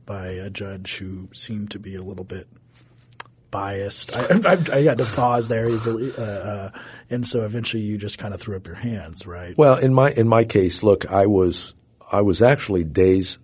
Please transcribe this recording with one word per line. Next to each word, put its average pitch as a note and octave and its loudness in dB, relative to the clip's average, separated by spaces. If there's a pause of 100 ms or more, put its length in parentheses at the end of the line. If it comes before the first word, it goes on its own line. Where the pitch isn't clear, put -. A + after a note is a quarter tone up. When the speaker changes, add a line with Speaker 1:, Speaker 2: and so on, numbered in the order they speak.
Speaker 1:
by F#2+ -10
a F#2 -10
judge G2 -10
who F#2+ -12
seemed G#2 -6
to G2+ -10
be G2 -12
a F#2 -12
little F#2 -12
bit F#2 -14 (1040)
biased. G2 -6
I, F3 2
I, F3+ 6 (140)
I C#3 4
had C#3 4
to C3 2
pause A#2+ 2
there A2+ 2
easily, A2+ -2
uh, B2 -6
uh, G2+ -6 (400)
and A#2+ -4
so A#2 0
eventually A2 -4
you G#2 -4
just G2+ -8
kinda G2+ -8
threw G2+ -8
up F#2 -12
your E2+ -14
hands, F#2 -8
right? F2 -6
Speaker 2:
Well, C#3 6
in C3 2
my, C3+ 4
in A#2 2
my A2+ 6
case, F#2+ 2
look, G2+ 4
I G2 4
was, F#2 2 (380)
I G2+ 2
was G2+ 2
actually A2+ 4
days F#2 4